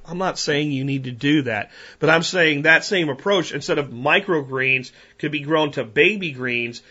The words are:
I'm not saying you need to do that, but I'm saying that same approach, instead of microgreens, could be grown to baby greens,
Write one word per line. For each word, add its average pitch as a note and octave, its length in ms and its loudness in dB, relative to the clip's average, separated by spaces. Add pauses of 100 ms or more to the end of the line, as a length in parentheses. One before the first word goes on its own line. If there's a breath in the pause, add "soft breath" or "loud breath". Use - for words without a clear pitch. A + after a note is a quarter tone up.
I'm E3+ 120 -12
not F#3 220 -4
saying D3+ 320 -2
you C3+ 140 -4
need C#3 180 -4
to C3 80 -8
do C#3+ 300 2
that, A2 300 -4 (280 loud breath)
but D3 100 2
I'm E3 140 6
saying D#3+ 380 2
that D#3+ 240 4
same F3 240 0
approach, E3+ 420 -2
instead D#3 260 -4
of C#3 120 -2
microgreens, C3 1040 0 (260 soft breath)
could D3+ 160 -4
be D3+ 80 -6
grown D3+ 320 0
to C#3 100 -4
baby E3 480 2
greens, A#2+ 600 -6